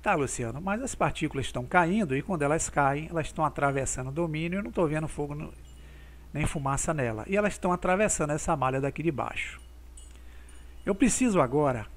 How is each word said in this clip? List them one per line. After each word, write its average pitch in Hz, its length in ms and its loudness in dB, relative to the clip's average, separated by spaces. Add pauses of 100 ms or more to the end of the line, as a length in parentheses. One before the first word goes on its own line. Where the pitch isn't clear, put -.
Tá, 202 140 2
Luciano, 127 460 -2
mas 202 200 -2
as 269 140 -6
partículas 143 520 0
estão 127 180 -4
caindo 175 500 4
e 143 60 2
quando 147 200 -2
elas 147 280 2
caem, 143 400 2
elas 165 180 -2
estão - 180 0
atravessando 139 640 0
o 135 40 -6
domínio, 165 480 -2
eu 208 40 -4
não 240 80 -8
tô 175 160 2
vendo 156 200 0
fogo 147 280 -6
no-, 156 180 -10 (800)
nem 151 120 0
fumaça 139 480 0
nela. 113 340 0
E 196 80 0
elas 208 180 2
estão - 180 0
atravessando 180 600 2
essa 160 240 0
malha 131 260 0
daqui 139 220 -2
de 165 80 2
baixo. - 500 -6 (1200)
Eu 196 100 2
preciso 226 460 4
agora 127 440 2 (120)